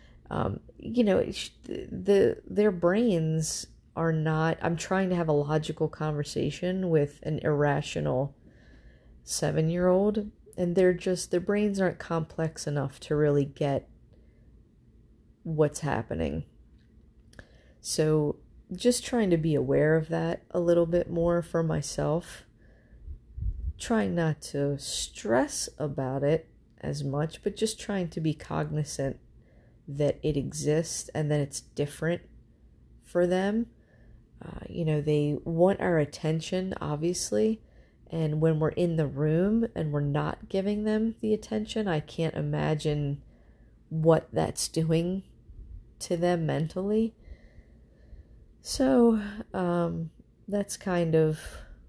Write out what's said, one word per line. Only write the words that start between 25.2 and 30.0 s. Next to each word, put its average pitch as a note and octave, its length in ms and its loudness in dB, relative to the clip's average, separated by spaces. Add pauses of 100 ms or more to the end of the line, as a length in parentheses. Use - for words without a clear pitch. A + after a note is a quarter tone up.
about C3+ 440 -4
it D3+ 280 0 (320)
as C#3+ 200 -6
much, C#3+ 400 -4
but G3+ 140 -4
just A3 240 -4
trying F#3+ 280 -4
to E3 120 -8
be D#3+ 140 0
cognizant D3+ 840 -4 (720)
that C#3+ 340 0